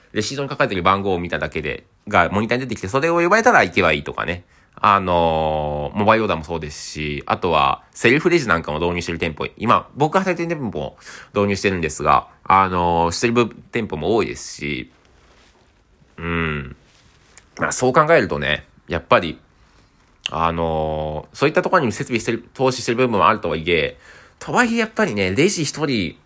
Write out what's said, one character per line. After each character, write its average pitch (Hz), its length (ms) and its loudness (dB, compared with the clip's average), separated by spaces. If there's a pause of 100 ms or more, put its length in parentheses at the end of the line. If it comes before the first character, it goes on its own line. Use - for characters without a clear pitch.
(140)
レ 104 100 -2
シ 139 120 -6
ー - 20 -6
ト 143 60 -4
に 139 80 -6
書 - 60 -6
か 147 80 2
れ 127 40 2
て 101 60 -4
る 90 80 -2
番 95 200 4
号 98 120 0
を 87 60 -2
見 87 80 -6
た 82 100 -4
だ 78 100 -4
け 78 140 -6
で、 73 220 -8 (240)
が、 92 220 4
モ 101 100 0
ニ 113 80 -2
タ 120 80 0
ー - 20 -4
に 135 60 -6
出 127 40 -10
て 110 80 -6
き - 40 -16
て、 - 80 -6
そ 131 120 0
れ 160 100 0
を 170 100 2
呼 170 80 2
ば 202 80 6
れ 226 60 2
た 240 100 6
ら 165 100 6
行 - 100 0
け 98 100 2
ば 82 100 4
い 76 80 0
い - 20 -10
と 69 120 -10
か 55 100 -4
ね。 90 200 -6 (300)
あ 101 240 4
の 80 960 0
ー、 - 40 -4
モ 104 60 0
バ 110 120 6
イ - 20 0
ル 113 60 0
オ - 20 -2
ー - 20 -4
ダ 90 60 0
ー 80 40 -2
も 78 60 -10
そ 85 120 -6
う 76 40 -6
で 76 120 -8
す - 180 -12
し、 73 360 -6
あ 107 100 0
と 90 160 -2
は、 69 400 2
セ - 180 2
ル 139 80 4
フ 170 120 0
レ 170 100 4
ジ 123 80 -4
な 85 100 2
ん - 40 -4
か 76 100 -6
も 78 80 -4
導 87 140 0
入 85 80 -4
し - 40 -8
て 87 60 -6
る 82 60 -6
店 82 140 -4
舗、 - 140 -8 (100)
今、 110 380 2
僕 151 200 0
が 190 60 4
働 190 120 0
い 170 40 -2
て 170 60 -6
る 165 180 -4
店 113 120 -4
舗 80 40 -10
も 71 200 -8 (380)
導 101 140 2
入 95 80 0
し - 40 -8
て 101 100 2
る 95 60 0
ん 85 40 -4
で 78 80 -2
す 73 140 -6
が、 73 260 2 (140)
あ 95 260 4
の 85 440 2
ー、 - 20 -6
し - 60 -6
て 120 80 2
る 117 40 0
部-、 117 160 4 (220)
店 110 160 -4
舗 92 100 -8
も 87 200 0
多 104 80 2
い - 20 -2
で 57 80 -8
す - 220 -14
し、 69 340 -8 (1300)
う 85 60 -12
ん。 80 540 -4 (800)
ま 78 100 -2
あ、 - 40 -4
そ - 160 0
う - 40 2
考 156 200 4
え 156 80 6
る 92 80 -2
と 73 100 -4
ね、 71 280 -4 (220)
や 85 100 -2
っ - 40 -6
ぱ 120 180 4
り、 82 200 -6 (920)
あ 82 220 0
の 78 800 -4
ー、 - 40 -20
そ 135 100 2
う - 20 2
い 151 40 0
っ - 20 -14
た 139 80 2
と - 80 -4
こ 185 80 4
ろ 151 60 2
に 110 80 0
設 - 160 -8
備 117 120 -2
し - 40 -8
て 117 80 -2
る、 - 220 -8
投 131 160 2
資 127 120 -6
し - 40 -6
て 123 60 0
る 113 40 0
部 127 120 2
分 107 100 0
も 87 100 6
あ 107 40 6
る 107 80 -2
と - 80 -4
は 78 80 -2
い 80 140 -4
え、 78 280 0 (400)
と - 140 -10
は 240 120 4
い 233 100 0
え - 40 0
や 220 80 0
っ 220 40 -16
ぱ 220 140 0
り 135 100 -2
ね、 95 200 0
レ 147 140 4
ジ 190 160 -2
一 147 220 -4
人、 110 400 -2